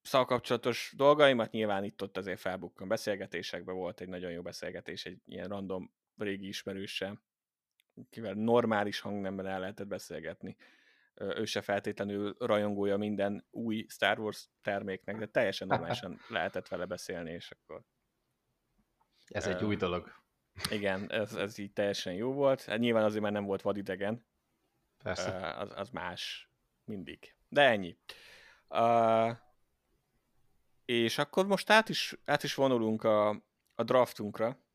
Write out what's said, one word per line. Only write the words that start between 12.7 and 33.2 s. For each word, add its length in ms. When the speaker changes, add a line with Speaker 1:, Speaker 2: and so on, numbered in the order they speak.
Speaker 1:
minden 520
új 400
Star 300
Wars 300
terméknek, 560
de 100
teljesen 420
Speaker 2:
<laughs> 20
Speaker 1:
normálisan 480
lehetett 380
vele 180
beszélni, 460
és 200
akkor, 320
Speaker 2:
Ez 200
egy 140
Speaker 1:
ö, 40
Speaker 2:
új 100
dolog. 440
Speaker 1:
igen, 420
ez, 220
ez 240
így 160
teljesen 400
jó 200
volt. 300
Hát 160
nyilván 240
azért, 180
mert 120
nem 120
volt 160
vadidegen. 640
Speaker 2:
Persze. 280
Speaker 1:
Ö, 280
az, 160
az 140
más 600
mindig. 520
De 120
ennyi. 360
Ö, 640
és 320
akkor 300
most 220
át 200
is, 360
át 180
is 100
vonulunk 500
a, 260